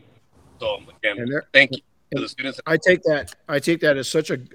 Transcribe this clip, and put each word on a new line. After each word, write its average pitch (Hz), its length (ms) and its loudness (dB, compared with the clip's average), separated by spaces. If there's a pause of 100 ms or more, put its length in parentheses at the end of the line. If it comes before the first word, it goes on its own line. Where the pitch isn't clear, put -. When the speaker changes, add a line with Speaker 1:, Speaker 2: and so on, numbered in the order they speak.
(580)
Speaker 1:
So 107 180 -2 (260)
again, 104 160 -2
Speaker 2:
And 120 120 -4
there, 147 220 -4
Speaker 1:
thank 135 200 6
you 127 60 -8
to - 40 -20 (300)
Speaker 2:
and - 120 -4
Speaker 1:
the - 60 -8
students. 131 360 -8
Speaker 2:
I 160 120 2
take 180 240 4
that, 147 320 -2 (140)
I 147 100 -2
take 165 220 0
that 151 180 2
as 127 100 -6
such 160 220 -2
a, 143 80 -2 (160)